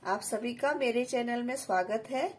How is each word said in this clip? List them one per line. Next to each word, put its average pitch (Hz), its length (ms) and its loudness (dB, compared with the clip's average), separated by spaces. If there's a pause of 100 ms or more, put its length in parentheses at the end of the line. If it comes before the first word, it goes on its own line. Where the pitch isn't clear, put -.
आप 196 140 2
सभी 240 340 -2
का 277 180 0
मेरे 247 320 2
channel 240 380 0
में 247 140 -2
स्वागत 208 540 0
है। 269 180 0 (100)